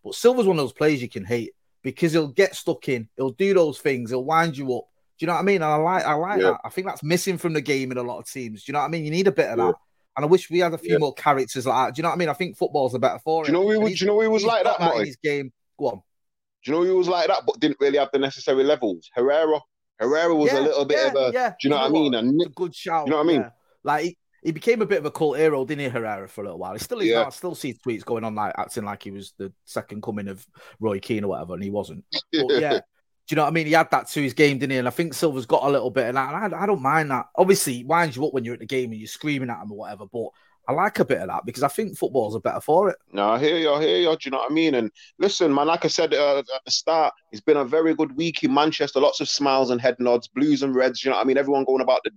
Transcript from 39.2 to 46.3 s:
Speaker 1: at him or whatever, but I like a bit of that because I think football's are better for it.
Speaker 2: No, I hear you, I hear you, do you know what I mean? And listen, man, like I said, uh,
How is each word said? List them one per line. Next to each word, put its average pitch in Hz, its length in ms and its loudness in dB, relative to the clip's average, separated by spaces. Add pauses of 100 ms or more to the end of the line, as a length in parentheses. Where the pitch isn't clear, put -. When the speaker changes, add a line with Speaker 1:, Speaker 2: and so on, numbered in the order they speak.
Speaker 1:
at 92 120 -10
him 107 100 -14
or 101 60 -14
whatever, 104 340 -14
but 120 180 -8 (380)
I 123 60 0
like 185 260 0
a 160 60 2
bit 117 140 -2
of 95 80 -8
that 90 180 -8
because 120 180 -8
I 143 40 4
think 202 300 -6
football's 113 380 -2
are 110 40 -6
better - 220 -4
for 180 280 2
it. - 80 -4 (140)
Speaker 2:
No, 101 180 0
I 113 100 2
hear 156 180 2
you, 156 140 0
I 143 100 0
hear 165 160 2
you, 175 140 2
do 160 140 -2
you 135 60 -8
know 135 60 -4
what 123 140 -4
I - 20 -4
mean? 160 220 2
And 110 160 -2 (260)
listen, 180 360 2
man, 143 140 2
like 170 180 0
I - 20 2
said, 156 260 0
uh, 143 260 2